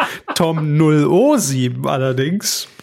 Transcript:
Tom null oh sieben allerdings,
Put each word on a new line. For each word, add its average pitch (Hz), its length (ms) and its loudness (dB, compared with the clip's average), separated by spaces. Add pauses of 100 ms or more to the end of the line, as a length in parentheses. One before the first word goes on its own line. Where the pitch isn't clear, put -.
(340)
Tom 160 440 0
null 151 280 4
oh 254 320 4
sieben 131 500 -2
allerdings, 135 800 -2 (160)